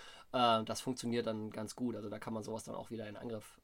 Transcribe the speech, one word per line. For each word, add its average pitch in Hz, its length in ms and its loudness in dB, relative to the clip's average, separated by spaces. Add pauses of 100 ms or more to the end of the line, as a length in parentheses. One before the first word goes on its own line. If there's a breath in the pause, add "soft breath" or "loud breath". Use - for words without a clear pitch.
(320 loud breath)
äh, 117 320 8
das 107 160 -2
funktioniert 120 460 0
dann 110 240 0
ganz 107 260 -6
gut. 123 200 0
Also 107 120 -4
da 107 120 -6
kann 113 160 -4
man 107 80 -2
sowas 110 200 -4
dann 117 120 -6
auch - 160 -8
wieder 110 180 -4
in 104 80 -8
Angriff, 113 460 -8